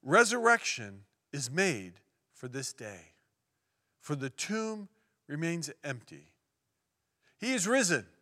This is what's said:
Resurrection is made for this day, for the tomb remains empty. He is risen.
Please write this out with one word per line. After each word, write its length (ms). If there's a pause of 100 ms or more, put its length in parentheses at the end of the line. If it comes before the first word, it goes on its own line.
Resurrection 1040 (260)
is 180
made 520 (320)
for 140
this 260
day, 400 (880)
for 140
the 140
tomb 600 (380)
remains 420 (140)
empty. 500 (1040)
He 140
is 140
risen. 400 (140)